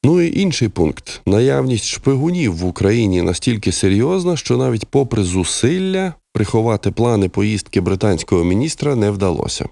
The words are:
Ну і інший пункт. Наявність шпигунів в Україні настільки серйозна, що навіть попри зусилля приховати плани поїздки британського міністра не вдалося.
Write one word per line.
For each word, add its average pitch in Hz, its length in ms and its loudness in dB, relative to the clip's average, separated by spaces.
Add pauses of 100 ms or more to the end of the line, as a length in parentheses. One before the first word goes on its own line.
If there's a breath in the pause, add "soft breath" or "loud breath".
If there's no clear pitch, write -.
Ну 170 180 4
і 170 180 0
інший 151 300 0
пункт. - 560 -4
Наявність 127 600 2
шпигунів 139 680 0
в 87 100 -4
Україні 98 560 2
настільки 101 500 0
серйозна, 151 640 0
що 123 200 -2
навіть 123 280 -2
попри 120 380 0
зусилля 175 920 -2 (200)
приховати 110 580 0
плани 110 380 2
поїздки 101 520 -2
британського 92 600 0
міністра 135 520 0
не 104 160 2
вдалося. 92 600 -2